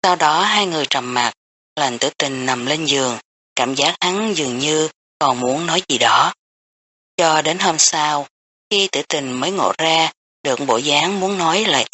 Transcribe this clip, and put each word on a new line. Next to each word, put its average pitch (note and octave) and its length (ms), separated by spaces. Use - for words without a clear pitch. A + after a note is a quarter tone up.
Sau F3+ 140
đó D#3+ 260
hai G#3 240
người D#3 240
trầm B2 240
mặc, A#2+ 200
Lành B2+ 220
Tử C3+ 200
Tình C3+ 280
nằm B2+ 200
lên D#3 180
giường, C3 340
cảm C3 180
giác D3 260
hắn G3+ 360
dường B2+ 220
như D#3 300
còn B2+ 220
muốn C3+ 260
nói D#3+ 220
gì C3 100
đó. A#2+ 360
Cho D#3+ 260
đến D#3+ 160
hôm F3+ 200
sau, D3+ 480
khi G3 220
Tử C#3+ 160
Tình C3+ 240
mới C3 180
ngộ C#3 280
ra, D#3+ 340
được C3 240
bộ A#2+ 100
dáng D3+ 440
muốn F#3+ 180
nói F3 260
lại C#3 300